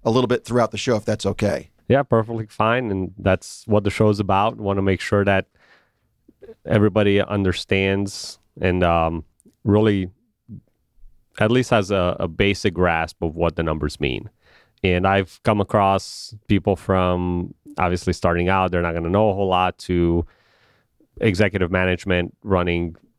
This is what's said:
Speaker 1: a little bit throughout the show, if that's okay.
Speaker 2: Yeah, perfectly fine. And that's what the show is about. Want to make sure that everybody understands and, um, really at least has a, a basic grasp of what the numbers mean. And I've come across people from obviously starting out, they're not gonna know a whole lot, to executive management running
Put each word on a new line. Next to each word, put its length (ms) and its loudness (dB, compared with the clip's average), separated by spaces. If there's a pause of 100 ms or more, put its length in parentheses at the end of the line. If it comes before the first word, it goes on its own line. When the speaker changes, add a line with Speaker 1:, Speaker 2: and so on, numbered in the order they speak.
Speaker 1:
a 80 0
little 180 2
bit 160 -2
throughout 260 0
the 80 -10
show, 180 -2
if 80 -6
that's 220 -4
okay. 440 -4 (180)
Speaker 2:
Yeah, 140 2
perfectly 440 -2
fine. 440 -2
And 280 -4
that's 480 -2
what 180 2
the 60 0
show 180 2
is 100 2
about. 380 0
Want 220 -2
to 40 0
make 180 0
sure 240 0
that 220 2 (1160)
everybody 560 2
understands 1160 -2 (220)
and, 220 2
um, 420 0 (400)
really 460 2 (1300)
at 120 2
least 200 2
has 200 2
a, 280 2
a 100 -4
basic 440 0
grasp 480 0
of 140 -4
what 220 0
the 60 -2
numbers 380 -4
mean. 300 -4 (520)
And 240 2
I've 360 0
come 180 2
across 760 0 (120)
people 300 2
from 760 -2 (260)
obviously 340 -2
starting 360 0
out, 220 0
they're 120 -2
not 120 -4
gonna 160 -4
know 200 2
a 40 -2
whole 140 -2
lot, 300 0
to 460 0 (960)
executive 500 0
management 720 -2
running 540 -2 (220)